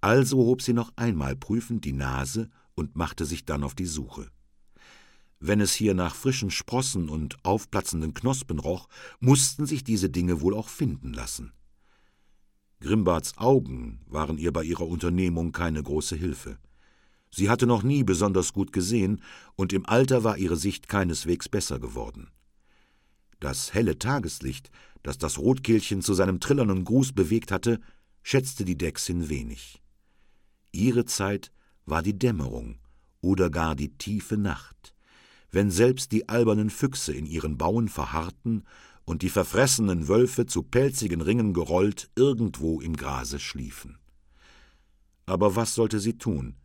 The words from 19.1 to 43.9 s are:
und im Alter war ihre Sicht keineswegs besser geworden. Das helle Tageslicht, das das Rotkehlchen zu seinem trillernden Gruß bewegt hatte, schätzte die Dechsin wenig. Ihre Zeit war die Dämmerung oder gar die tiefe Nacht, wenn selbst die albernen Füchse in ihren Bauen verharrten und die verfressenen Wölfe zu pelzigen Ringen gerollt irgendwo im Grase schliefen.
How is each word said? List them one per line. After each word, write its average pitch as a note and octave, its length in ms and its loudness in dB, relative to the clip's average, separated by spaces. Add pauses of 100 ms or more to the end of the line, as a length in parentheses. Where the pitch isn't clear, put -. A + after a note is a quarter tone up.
und F#3+ 180 -2
im G3 120 0
Alter C3 380 4
war A2 140 2
ihre F2+ 200 0
Sicht - 300 -4
keineswegs F2 600 0
besser D2+ 300 -4
geworden. A#1 500 -10 (1120)
Das - 340 -6
helle G2+ 240 2
Tageslicht, E2+ 760 -4 (320)
das C2+ 140 -6
das D2 220 -4
Rotkehlchen A2 600 2
zu G#2 120 0
seinem F#2 260 4
trillernden G2+ 440 2
Gruß C3 300 2
bewegt G2 380 2
hatte, A2 280 0 (440)
schätzte C3 420 0
die F2+ 120 0
Dechsin E2+ 520 -2
wenig. A1+ 520 -8 (920)
Ihre A#2 340 2
Zeit G2 460 -2 (340)
war E2 180 0
die G2 160 0
Dämmerung A#1+ 600 -2 (420)
oder F2+ 280 4
gar D#2+ 260 0
die D2 220 -6
tiefe G#2+ 400 -4
Nacht, - 560 -6 (560)
wenn G2 220 4
selbst A#2+ 400 4
die G#2+ 180 0
albernen G#2+ 400 4
Füchse C3 440 -4
in C#2+ 120 -6
ihren D#2 320 -4
Bauen G#2 300 2
verharrten E2 760 -4 (440)
und E2 140 -4
die F#2 80 0
verfressenen G2 800 2
Wölfe A#2+ 400 4
zu - 160 -2
pelzigen A#2+ 580 0
Ringen G#2 320 2
gerollt F2 600 0
irgendwo G#2+ 680 2
im D#2+ 160 -4
Grase C2+ 420 -6
schliefen. - 600 -12 (1300)